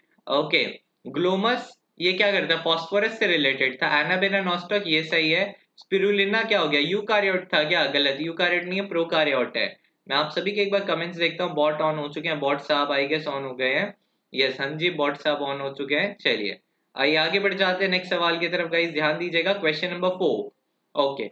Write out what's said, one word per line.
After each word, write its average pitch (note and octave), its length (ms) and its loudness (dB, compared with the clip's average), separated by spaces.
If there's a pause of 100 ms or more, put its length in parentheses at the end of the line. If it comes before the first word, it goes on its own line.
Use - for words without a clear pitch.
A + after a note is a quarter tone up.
(280)
Okay। D3 360 0 (460)
glomus F#3+ 600 0 (300)
ये F3+ 120 2
क्या G3+ 180 2
करता E3 240 0
है? D#3 60 -4
Phosphorus G3+ 580 0
से G#3+ 80 2
related C3+ 480 2
था। D#3+ 140 -2 (100)
Anabaena F#3 460 0
nostoc F3+ 420 -2
ये D#3 160 2
सही D#3+ 280 0
है। F3 120 2 (340)
Spirulina G3+ 720 0
क्या G#3 120 4
हो D#3+ 100 2
गया? D3 120 2
Eukaryote G3 720 0
था D#3 100 4
क्या? D#3 300 2
गलत, C#3+ 280 2
Eukaryote F3 420 0
नहीं F3+ 160 -4
है, G3 80 -4
prokaryote D#3 680 0
है। G#2 100 0 (440)
मैं C3+ 60 0
आप D3+ 140 0
सभी F3+ 200 -2
के G3+ 100 0
एक G3 100 0
बार G3 140 2
comments E3+ 320 -4
देखता E3+ 260 0
हूँ, E3+ 100 -4
bot D3+ 280 2
on D#3 160 0
हो D3 100 -4
चुके D3+ 220 -6
हैं, D3+ 100 -2
बॉट C#3+ 220 0
साहब C#3+ 300 0
I C#3 180 2
guess D#3 180 -2
on C#3 160 -4
हो C3 120 -8
गए B2+ 120 -2
हैं। F3 260 0 (400)
यस, C3 260 0
हाँ C#3 120 -2
जी, D#3 200 0
बॉट D3 260 0
साहब C#3+ 260 0
on C#3 180 -4
हो C#3 120 -4
चुके C#3 220 -4
हैं। G3 260 0
चलिए, G#2 360 0 (380)
आइए D3 220 2
आगे E3 220 2
बढ़ G3 140 2
जाते F#3 300 0
हैं F#3 80 2
next F#3 180 -2
सवाल E3+ 300 2
की E3+ 80 0
तरफ। E3+ 240 -2
guys, E3+ 220 2
ध्यान D3+ 260 0
दीजिएगा, E3+ 360 0
question F3 360 -2
number F3+ 260 -2
फ़ोर। - 840 -2
ओके, C3+ 300 -2